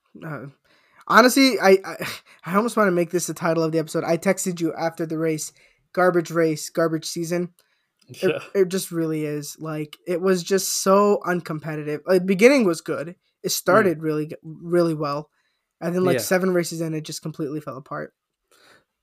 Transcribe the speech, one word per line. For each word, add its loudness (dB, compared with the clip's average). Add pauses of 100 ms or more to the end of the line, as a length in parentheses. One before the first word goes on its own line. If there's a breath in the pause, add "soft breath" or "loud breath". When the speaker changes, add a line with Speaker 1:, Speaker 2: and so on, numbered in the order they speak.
(260)
Speaker 1:
Uh, -10 (600 soft breath)
honestly, 6
I, 6
I, -10 (480 loud breath)
<sighs> -14
I -2
almost 0
wanna 4
make 0
this -2
the -6
title -2
of 0
the 0
episode. -4
I 0
texted -2
you -2
after -4
the -4
race, -2 (400 soft breath)
"Garbage 2
race, 0
garbage -2
season." -6 (560)
It, -18
Speaker 2:
Yeah. 0 (240)
Speaker 1:
it 0
just -6
really -4
is. -8
Like, -10 (100)
it -2
was 2
just -2
so 4
uncompetitive. -4
Like, 4
the -4
beginning 6
was 0
good. -8
It -16 (280)
Speaker 2:
Hmm. -2
Speaker 1:
started 2
really -2
g-, -14
really 0
well. -6 (500)
And -4
then, 0
like, 2
Speaker 2:
Yeah. -6
Speaker 1:
seven 0
races -2
in, -6
it -6
just -12
completely -8
fell -12
apart. -14 (880 soft breath)